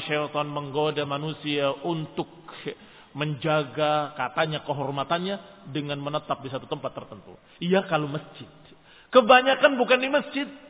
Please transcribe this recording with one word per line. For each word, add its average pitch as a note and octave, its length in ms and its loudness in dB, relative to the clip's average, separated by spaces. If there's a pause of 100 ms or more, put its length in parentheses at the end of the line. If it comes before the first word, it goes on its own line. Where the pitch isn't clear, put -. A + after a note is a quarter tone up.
syaitan D3+ 400 -2
menggoda D3 560 -2
manusia C#3+ 800 -2
untuk E3 460 -4 (840)
menjaga D3+ 1000 0
katanya D3+ 540 -2
kehormatannya D3 1040 -4
dengan C#3+ 320 -4
menetap C#3+ 400 -4
di C3 80 -10
satu C3 160 -8
tempat C#3 260 -6
tertentu. G2 400 -16 (300)
Iya, F#3 240 2
kalau D3+ 240 0
masjid. - 400 -12 (560)
Kebanyakan B3+ 720 6
bukan B3 240 6
di C4+ 80 -2
masjid. C#4 360 0 (220)